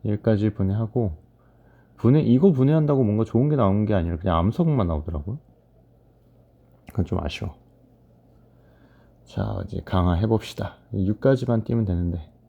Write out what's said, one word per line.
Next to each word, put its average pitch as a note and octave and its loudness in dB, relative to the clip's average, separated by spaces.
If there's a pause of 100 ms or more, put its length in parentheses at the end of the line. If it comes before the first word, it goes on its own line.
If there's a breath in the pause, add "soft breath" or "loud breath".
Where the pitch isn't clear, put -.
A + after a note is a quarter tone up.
여기까지 G#2+ 0
분해하고, G#2 -2 (800 soft breath)
분해, C3+ 4
이거 C3 4
분해한다고 C#3+ 2
뭔가 G#2+ 2
좋은 A#2+ 2
게 D3+ 2
나온 G#2 2
게 G#2 0
아니라 E2 0
그냥 E2+ 0
암석만 A#2+ 0
나오더라고요. E2 -6 (1500)
그건 - -4
좀 F2 -4
아쉬워. - -8 (1700 soft breath)
자, G2+ -6
이제 F2 -10
강화 F2+ 0
해봅시다. G#2 -2 (160)
육까지만 A2+ 0
띄우면 A#2 -2
되는데 F2 -4 (180)